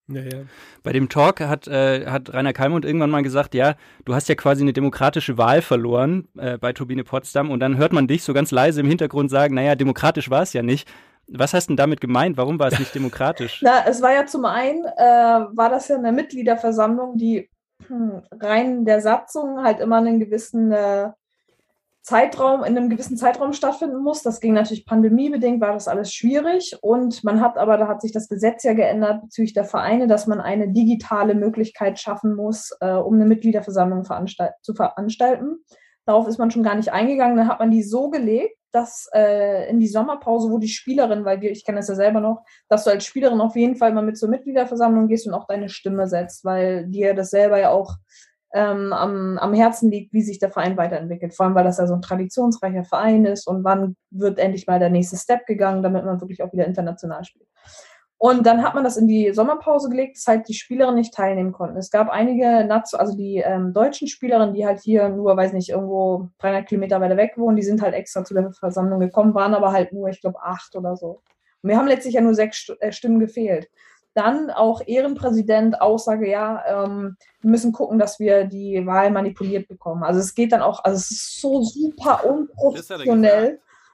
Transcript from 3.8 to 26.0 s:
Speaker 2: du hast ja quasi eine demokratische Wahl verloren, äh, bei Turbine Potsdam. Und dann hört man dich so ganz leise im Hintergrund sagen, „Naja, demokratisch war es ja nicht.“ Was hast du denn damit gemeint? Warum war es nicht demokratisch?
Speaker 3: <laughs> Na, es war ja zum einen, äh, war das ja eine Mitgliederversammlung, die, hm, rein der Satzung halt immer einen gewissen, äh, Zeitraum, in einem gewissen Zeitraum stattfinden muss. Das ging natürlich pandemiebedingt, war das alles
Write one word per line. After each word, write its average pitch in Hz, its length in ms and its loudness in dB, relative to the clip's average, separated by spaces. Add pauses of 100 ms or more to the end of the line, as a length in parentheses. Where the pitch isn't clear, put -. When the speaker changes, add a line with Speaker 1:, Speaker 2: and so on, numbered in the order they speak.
Speaker 2:
du 123 100 -4
hast 143 140 -2
ja 151 80 2
quasi 139 260 0
eine 143 100 2
demokratische 135 640 -2
Wahl 120 260 4
verloren, 127 680 0 (100)
äh, 127 200 -6
bei 123 140 -4
Turbine 127 300 -8
Potsdam. 143 480 -4
Und 131 80 -2
dann 131 180 0
hört 147 160 2
man 143 140 4
dich 147 160 2
so 147 100 -4
ganz 139 200 0
leise 147 280 2
im 139 60 2
Hintergrund 143 440 0
sagen, 139 260 2
„Naja, 139 180 2
demokratisch 135 560 0
war 139 120 2
es 185 100 -6
ja 123 100 -2
nicht.“ 127 260 -2 (400)
Was 135 260 -2
hast 175 120 0
du 160 60 -2
denn 135 60 0
damit 143 220 2
gemeint? 131 360 0
Warum 143 240 -2
war 135 80 2
es 127 100 0
nicht 135 160 -6
demokratisch? 131 680 -4
Speaker 3:
<laughs> 269 40 2
Na, 262 240 6
es 240 120 0
war 254 140 4
ja 285 120 2
zum 269 180 -4
einen, 262 400 -2
äh, - 160 -4 (560)
war 233 140 4
das 277 180 -2
ja 285 80 2
eine 240 160 0
Mitgliederversammlung, 233 1040 0
die, 226 340 -2 (380)
hm, 226 340 -6 (180)
rein 233 440 0
der 214 160 4
Satzung 262 640 -2
halt 226 160 2
immer 226 160 2
einen 226 240 2
gewissen, 220 500 -2
äh, 202 400 0 (920)
Zeitraum, 262 600 2
in 233 140 0
einem 240 120 -2
gewissen 233 280 -4
Zeitraum 247 360 0
stattfinden 285 440 -4
muss. 294 260 -4
Das 226 160 -4
ging 226 140 0
natürlich 214 340 0
pandemiebedingt, 240 760 2
war 208 120 0
das 208 160 -8
alles 202 240 -4